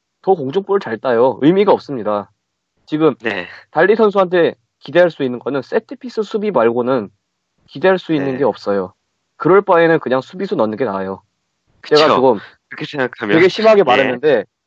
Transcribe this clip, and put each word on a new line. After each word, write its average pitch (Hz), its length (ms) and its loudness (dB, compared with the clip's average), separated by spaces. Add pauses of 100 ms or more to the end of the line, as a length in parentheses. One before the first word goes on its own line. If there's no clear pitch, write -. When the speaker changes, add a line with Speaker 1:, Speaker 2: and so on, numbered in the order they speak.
(260)
Speaker 1:
더 190 80 2
공중볼 190 460 -4
잘 113 180 -8
따요. 120 460 0
의미가 190 280 4
없습니다. 107 600 -4 (560)
지금 156 340 0
Speaker 2:
네. 98 240 -6 (240)
Speaker 1:
달리 190 260 2
선수한테 185 600 2 (240)
기대할 170 320 2
수 - 100 -10
있는 123 160 -4
거는 131 240 -6
세트피스 - 640 -8
수비 208 260 -6
말고는 120 600 0 (580)
기대할 180 320 0
수 - 120 -8
있는 139 200 -2
Speaker 2:
네. 127 80 -6
Speaker 1:
게 143 40 -2
없어요. 101 520 -4 (420)
그럴 185 240 2
바에는 165 380 2
그냥 127 220 -4
수비수 190 340 -10
넣는 110 240 -2
게 131 60 -4
나아요. 95 360 -6 (600)
Speaker 2:
그쵸. - 160 2
Speaker 1:
제가 147 180 4
지금 123 240 2 (300)
Speaker 2:
그렇게 - 180 -14
생각하면. 120 480 -4
Speaker 1:
되게 180 140 4
심하게 214 320 4
Speaker 2:
예. - 20 4
Speaker 1:
말했는데 127 640 0 (220)